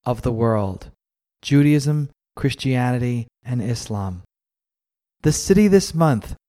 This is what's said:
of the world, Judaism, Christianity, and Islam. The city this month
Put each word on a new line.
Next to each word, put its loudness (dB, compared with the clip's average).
of -4
the -2
world, -2
Judaism, 2
Christianity, -2
and -4
Islam. -6
The 2
city 2
this 4
month 0